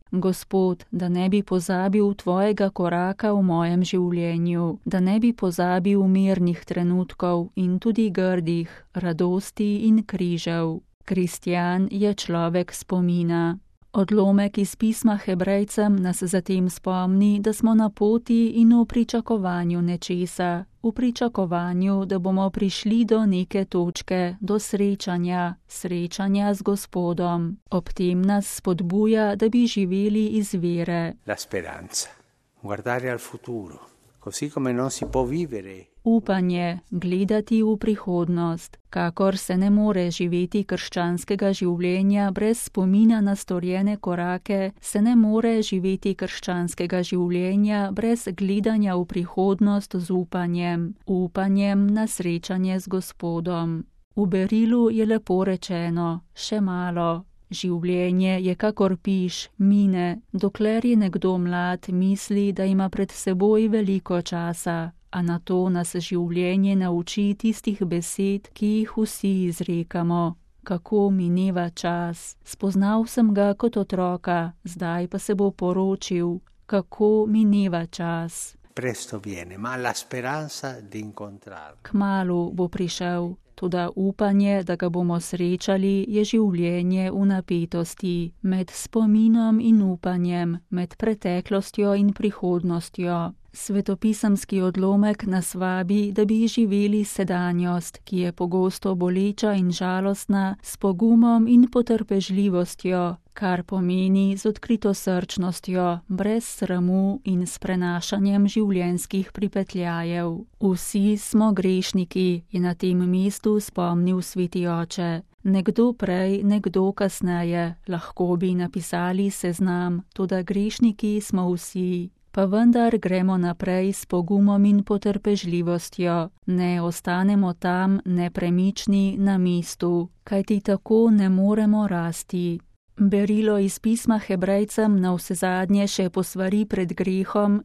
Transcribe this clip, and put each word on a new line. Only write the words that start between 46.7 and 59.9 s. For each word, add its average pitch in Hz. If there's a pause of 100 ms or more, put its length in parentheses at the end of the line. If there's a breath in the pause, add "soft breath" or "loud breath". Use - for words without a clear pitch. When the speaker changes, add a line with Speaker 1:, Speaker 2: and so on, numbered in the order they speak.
Speaker 1:
življenja 185
brez 226 (100)
gledanja 202
v 180
prihodnost 196
z 180
upanjem, 175 (120)
upanjem 196
na 214
srečanje 185
z 180
Gospodom. 170 (320)
V 208
berilu 220
je 220
lepo 214
rečeno: 170 (140)
"Še -
malo." 180 (260)
Življenje 180
je 180
kakor 202
piš, 185
mine. 196 (120)